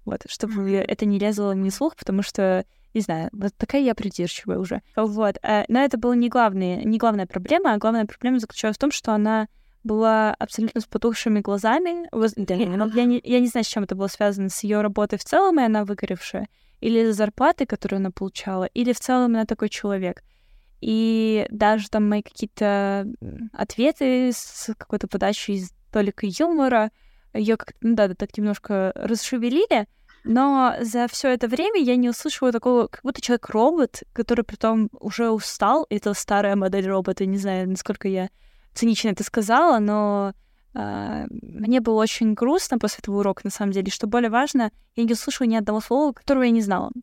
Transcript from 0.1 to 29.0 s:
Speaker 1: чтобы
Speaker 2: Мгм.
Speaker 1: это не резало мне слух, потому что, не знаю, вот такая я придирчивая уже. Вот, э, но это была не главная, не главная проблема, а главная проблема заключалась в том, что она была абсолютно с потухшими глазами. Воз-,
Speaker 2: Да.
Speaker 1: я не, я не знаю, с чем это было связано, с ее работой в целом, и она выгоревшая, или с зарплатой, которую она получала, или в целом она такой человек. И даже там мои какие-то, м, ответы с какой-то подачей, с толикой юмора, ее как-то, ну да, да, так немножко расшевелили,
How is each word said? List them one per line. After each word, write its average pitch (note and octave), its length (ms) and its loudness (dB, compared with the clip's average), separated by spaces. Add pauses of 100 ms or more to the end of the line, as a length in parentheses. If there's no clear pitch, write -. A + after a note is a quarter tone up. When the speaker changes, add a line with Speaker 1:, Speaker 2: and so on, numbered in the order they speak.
Speaker 1:
чтобы A3 280 -6
Speaker 2:
Мгм. G3 200 0 (140)
Speaker 1:
это - 160 -2
не G3+ 140 2
резало G3+ 360 0
мне F#3+ 160 0
слух, D4+ 260 -2
потому G3 260 -2
что, F#3+ 420 0 (300)
не A3 80 0
знаю, E3 300 -4
вот G3+ 260 -6
такая C#4 240 0
я A#3+ 120 2
придирчивая F3+ 640 -4
уже. F3+ 220 -4 (160)
Вот, G#3+ 460 0
э, G#3 260 2
но A#3+ 120 4
это C4 180 2
была A#3+ 180 2
не A#3+ 140 2
главная, F#3+ 520 2
не A3 140 2
главная G#3 300 2
проблема, C#4 480 0
а G#3 40 0
главная A3 280 0
проблема B3 320 0
заключалась A3 380 -4
в - 40 -6
том, C#4+ 100 2
что - 220 -2
она G#3+ 360 2 (360)
была A3 540 2
абсолютно A3 420 -4
с G#3+ 60 -6
потухшими A3 540 0
глазами. D4 720 0
Воз-, A3 260 0
Speaker 2:
Да. F#3 180 -2
Speaker 1:
я G#3+ 500 0
не, A#3+ 180 4
я B3 180 2
не B3 80 4
знаю, A3+ 160 -2
с - 40 -8
чем G3+ 160 -2
это F#3+ 100 -4
было F#3+ 140 -2
связано, G3 400 0
с - 160 -8
ее G#3 180 2
работой G#3 360 0
в - 60 -10
целом, F4 360 4
и - 20 4
она G#3+ 220 2
выгоревшая, G3 640 -6 (320)
или A3+ 320 2
с G3+ 40 -2
зарплатой, A#3+ 500 2
которую G3 320 -4
она F#3+ 120 -2
получала, F#3+ 540 -6
или A#3+ 300 0
в - 40 -12
целом B3+ 260 2 (100)
она A3 100 0
такой G#3+ 240 -2
человек. F#3+ 540 -4 (580)
И A3 680 2
даже G#3+ 380 2
там G#3+ 200 2
мои G#3 140 2
какие-то, G3+ 840 -2 (140)
м, - 320 -12
ответы B3+ 800 0
с - 440 -10
какой-то - 320 -6
подачей, G3 520 -2
с F#3 120 -10 (180)
толикой G3+ 480 -2
юмора, C4 520 2 (440)
ее G#3+ 220 2
как-то, - 260 -12
ну A#3 120 2
да, G#3 140 4
да, F#3 60 -4
так - 240 -8
немножко G3+ 560 -2
расшевелили, A#3+ 920 0 (380)